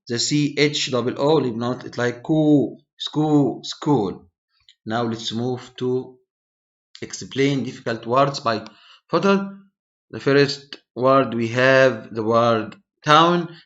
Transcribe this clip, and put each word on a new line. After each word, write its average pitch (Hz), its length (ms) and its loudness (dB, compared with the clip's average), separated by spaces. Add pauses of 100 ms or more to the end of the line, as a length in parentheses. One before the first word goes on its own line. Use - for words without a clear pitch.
the 117 120 -4
C 147 380 0
H 147 360 0
O 123 60 0 (180)
O, 147 240 2
we 123 100 -2
pronounce 120 340 -6
it 113 120 -16
like 120 260 -4
cool, 151 580 2 (160)
school, 147 680 0
school. 110 680 -2 (560)
Now 113 180 -4
let's 113 300 -6
move 120 440 -6
to 127 400 -4 (840)
explain 127 640 -2
difficult 117 420 -8
words 139 340 0
by 110 280 -4 (420)
photo. 196 480 0 (540)
The 90 80 -12
first - 580 0 (180)
word 131 380 2
we 117 160 -2
have 127 640 2
the 110 100 -6
word 113 520 2 (280)
town, 165 520 4 (100)